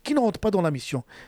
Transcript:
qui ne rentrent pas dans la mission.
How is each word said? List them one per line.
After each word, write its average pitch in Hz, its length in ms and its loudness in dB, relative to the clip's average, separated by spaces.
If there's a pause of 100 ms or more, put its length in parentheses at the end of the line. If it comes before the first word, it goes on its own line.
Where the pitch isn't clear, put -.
qui - 80 -2
ne 294 80 4
rentrent 226 180 2
pas 214 120 0
dans 202 100 2
la 165 100 2
mission. 135 320 -4 (260)